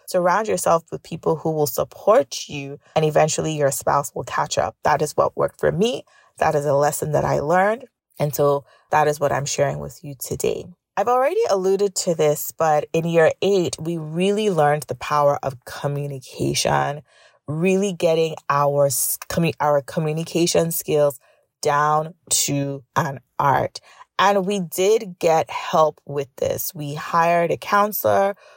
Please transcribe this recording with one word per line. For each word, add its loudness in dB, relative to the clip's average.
Surround 0
yourself 0
with -10
people -4
who -4
will 0
support 0
you, -10
and 2
eventually 2
your 0
spouse -2
will -8
catch -4
up. -2
That 2
is -4
what 0
worked -2
for 2
me. -2
That 2
is -2
a 2
lesson 0
that 0
I 0
learned. 0
And -2
so 2
that 2
is 0
what -2
I'm -4
sharing -2
with -14
you -12
today. -4
I've -2
already 2
alluded 0
to -2
this, 0
but 2
in 0
year 4
eight, 2
we -6
really -2
learned 2
the -6
power 0
of -8
communication, -4
really 0
getting 0
our 2
s-, -2
commu-, 0
our 2
communication 0
skills 0
down 2
to -2
an -2
art. 2
And 4
we -2
did 0
get 2
help 0
with -6
this. -4
We -8
hired 2
a -2
counselor 2